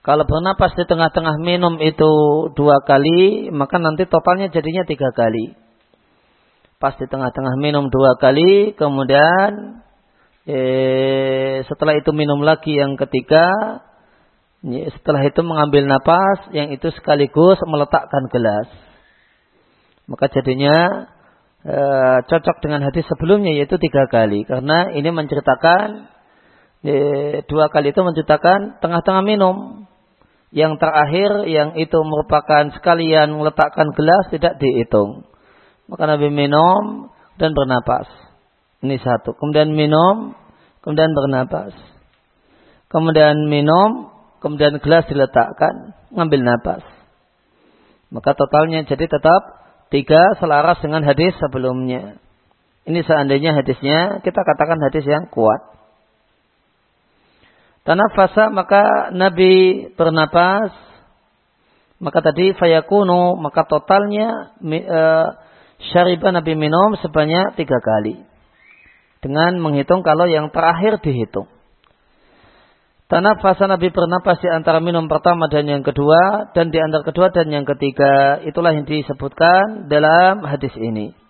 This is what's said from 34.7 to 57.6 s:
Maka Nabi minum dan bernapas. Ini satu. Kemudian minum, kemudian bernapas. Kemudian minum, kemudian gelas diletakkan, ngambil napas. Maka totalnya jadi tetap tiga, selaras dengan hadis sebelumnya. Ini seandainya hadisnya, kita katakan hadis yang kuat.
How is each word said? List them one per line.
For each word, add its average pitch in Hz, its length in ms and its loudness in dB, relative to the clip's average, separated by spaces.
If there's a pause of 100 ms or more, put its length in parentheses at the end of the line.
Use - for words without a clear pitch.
Maka 160 240 -4
Nabi 147 240 0
minum 156 800 0 (240)
dan 160 160 -2
bernapas. 127 560 -2 (720)
Ini 131 160 -4
satu. - 400 -4
Kemudian 151 380 0
minum, 160 580 2 (480)
kemudian 160 320 0
bernapas. 135 600 -4 (1120)
Kemudian 151 560 2
minum, 170 640 0 (320)
kemudian 147 400 -2
gelas 160 240 2
diletakkan, 143 880 -2 (160)
ngambil 156 320 0
napas. 120 400 -2 (1300)
Maka 139 240 -4
totalnya 156 560 0
jadi 143 160 -2
tetap 160 540 0 (300)
tiga, 156 480 4
selaras 160 480 0
dengan 156 160 -2
hadis 147 400 2
sebelumnya. 127 800 -6 (640)
Ini 165 160 -4
seandainya 147 560 0
hadisnya, 156 640 -2
kita 185 240 -4
katakan 160 400 0
hadis 143 200 -2
yang 151 280 -2
kuat. 110 320 0 (2250)